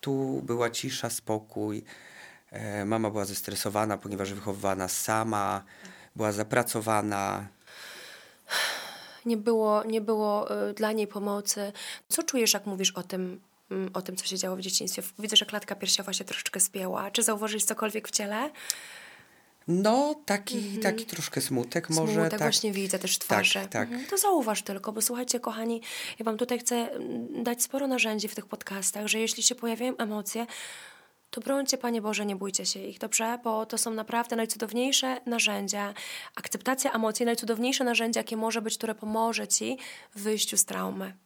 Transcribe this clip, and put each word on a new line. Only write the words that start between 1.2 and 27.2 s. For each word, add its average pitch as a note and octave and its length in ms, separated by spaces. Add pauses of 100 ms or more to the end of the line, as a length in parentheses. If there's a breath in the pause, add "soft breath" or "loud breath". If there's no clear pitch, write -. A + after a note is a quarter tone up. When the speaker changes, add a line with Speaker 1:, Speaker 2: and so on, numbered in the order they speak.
Speaker 1:
E, G#2 340
mama A2 240
była G#2 160
zestresowana, G2+ 720
ponieważ G2 360
wychowywała G2+ 420
nas F#2 260
sama, G#2 640 (520 loud breath)
była G#2+ 160
zapracowana. G#2 1160 (1800 loud breath)
Speaker 2:
Nie A#3 120
było, G#3+ 460
nie A3 180
było, G#3 500 (180)
y, G#3 40
dla G#3+ 180
niej G#3+ 160
pomocy. G3+ 640 (360 loud breath)
Co - 160
czujesz, A#3+ 300
jak G3+ 120
mówisz F#3+ 260
o F#3 120
tym, F#3 380 (300)
mm, F#3+ 220
o F#3 80
tym, F#3+ 140
co F#3 100
się F#3+ 120
działo F#3 180
w F#3+ 60
dzieciństwie? F#3 400 (180)
Widzę, G#3+ 160
że G#3 100
klatka G#3 300
piersiowa G3 380
się F#3+ 120
troszeczkę - 340
spięła. F#3 520
Czy A3+ 120
zauważyłeś G#3+ 400
cokolwiek G#3+ 440
w - 40
ciele? G#3+ 380 (1160 loud breath)
Speaker 1:
No, A3 480 (100)
taki, G3+ 320
Speaker 2:
Mhm. G#3 240
Speaker 1:
taki A3 240
troszkę - 360
smutek B2 480
może, D#3+ 240
Speaker 2:
Smutek, D#3+ 180
Speaker 1:
tak. G#3+ 80
Speaker 2:
właśnie G#3+ 320
widzę F#3+ 280
też F#3 160
w - 40
Speaker 1:
Tak, - 80
Speaker 2:
twarzy. G3 420
Speaker 1:
tak. A2+ 200
Speaker 2:
Mhm. B3 200
To G4+ 80
zauważ D#4+ 440
tylko, G3 300
bo G#3+ 100
słuchajcie, B3 380
kochani, A3+ 420 (380 loud breath)
ja A3 60
wam A3 120
tutaj B3 220
chcę, A#3+ 160
mm, A#3+ 680